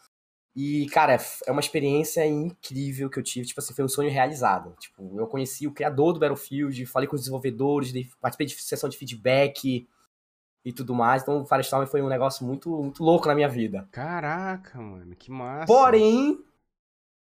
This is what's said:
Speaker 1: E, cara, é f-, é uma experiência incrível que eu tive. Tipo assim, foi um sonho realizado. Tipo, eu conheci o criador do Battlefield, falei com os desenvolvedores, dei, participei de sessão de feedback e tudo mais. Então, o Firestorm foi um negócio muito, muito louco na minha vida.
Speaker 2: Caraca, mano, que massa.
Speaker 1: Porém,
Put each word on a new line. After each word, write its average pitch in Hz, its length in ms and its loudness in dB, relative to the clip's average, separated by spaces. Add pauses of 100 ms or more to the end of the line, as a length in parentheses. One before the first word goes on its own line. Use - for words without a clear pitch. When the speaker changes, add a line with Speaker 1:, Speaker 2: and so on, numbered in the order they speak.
(560)
Speaker 1:
E, 143 320 -2
cara, 147 240 6
é 123 40 6
f-, - 300 -6
é 127 60 -2
uma 139 80 0
experiência 151 680 0
incrível 139 840 -4
que 139 80 -6
eu 120 40 -6
tive. 123 240 -8
Tipo - 140 -10
assim, - 140 -10
foi 139 100 -2
um 131 40 0
sonho 143 220 0
realizado. 127 720 0
Tipo, 98 400 -12
eu 113 60 -2
conheci 135 400 -6
o 147 60 -4
criador 147 420 2
do 160 40 -6
Battlefield, 139 680 -2
falei 135 200 0
com 143 80 -6
os 139 60 -2
desenvolvedores, 131 720 -2
dei, 127 160 -8 (120)
participei 131 260 -4
de - 80 -10
sessão - 340 -6
de 131 80 -8
feedback 127 880 0 (800)
e 123 80 -10
tudo 123 220 -6
mais. 123 280 4
Então, 143 200 0
o 139 40 -10
Firestorm 135 400 0
foi 143 160 0
um 135 60 0
negócio 131 360 0
muito, 139 260 -6 (120)
muito 139 200 -6
louco 160 260 6
na 143 60 4
minha 147 140 4
vida. 110 440 -4
Speaker 2:
Caraca, 170 880 -8
mano, 92 340 -16
que - 160 -20
massa. 131 360 -8
Speaker 1:
Porém, 240 800 6 (840)